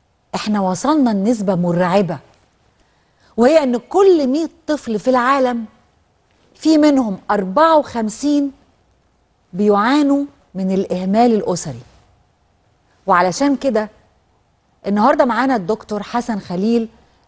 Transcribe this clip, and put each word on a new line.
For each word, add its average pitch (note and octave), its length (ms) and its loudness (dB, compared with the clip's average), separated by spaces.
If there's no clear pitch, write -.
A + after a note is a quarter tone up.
احنا G#3 260 -2
وصلنا B3 480 0
لنسبة G3+ 460 0
مرعبة، F3 640 0
وهي C#4+ 260 4
إن B3 140 -2
كل F4 500 2
مية D4+ 220 -2
طفل A#3+ 320 -4
في B3+ 100 -2
العالم B3+ 560 0
في D#4 220 2
منهم C4 400 2
أربعة G#3 460 2
وخمسين C#4 760 -2
بيعانوا B3+ 720 2
من F#3+ 160 -4
الإهمال G3 640 0
الأسري. E3 480 -4
وعلشان F#3 480 2
كده G#3+ 340 -2
النهاردة C4 380 2
معانا B3 300 0
الدكتور G#3 480 -6
حسن A#3 360 -6
خليل A3 500 -2